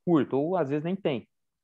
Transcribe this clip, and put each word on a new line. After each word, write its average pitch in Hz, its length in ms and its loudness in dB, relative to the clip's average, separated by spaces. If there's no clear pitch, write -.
curto, 143 320 2
ou 160 180 -2
às 156 140 0
vezes 147 160 -2
nem 180 100 -4
tem. 151 320 -4